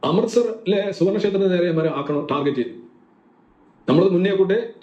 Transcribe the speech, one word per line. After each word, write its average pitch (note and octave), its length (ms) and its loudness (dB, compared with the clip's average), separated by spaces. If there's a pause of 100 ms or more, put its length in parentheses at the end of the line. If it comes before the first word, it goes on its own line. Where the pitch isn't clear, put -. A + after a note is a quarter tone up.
അമൃത്സറിലെ G#3 880 0
സുവർണക്ഷേത്രത്തിന് G3 580 0
നേരെ F3 140 0
ഇവന്മാരെ D#3+ 240 0
ആക്രമണം C#3+ 420 -4
ടാർഗറ്റ് C#3 260 -2
ചെയ്തു. A#2+ 120 -4 (1200)
നമ്മളത് F#3 240 4
മുന്നേ F#3 180 2
കൂട്ടെ F#3+ 420 0 (100)